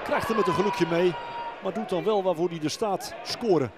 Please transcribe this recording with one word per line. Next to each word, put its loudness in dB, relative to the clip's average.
krijgt 0
er 2
met 4
een 2
gelukje 2
mee. 4
Maar -4
doet -6
dan 0
wel 2
waarvoor 0
hij -6
er 0
staat, -2
scoren. 2